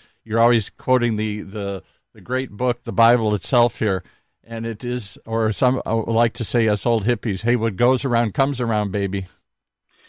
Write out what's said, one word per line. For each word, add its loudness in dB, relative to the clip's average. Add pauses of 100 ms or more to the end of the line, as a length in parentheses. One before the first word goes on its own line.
(240)
you're -2
always 4
quoting 0
the, -2
the, -6 (300)
the -20
great -4
book, -2
the -8
Bible 4
itself 0
here. -2 (400)
And -8
it -8
is, -6
or 0
some, 2
uh, -2
like 0
to -6
say, 0
us 0
old 2
hippies, -2
"Hey, 2
what -2
goes 2
around 0
comes 0
around, 0
baby." -2 (800)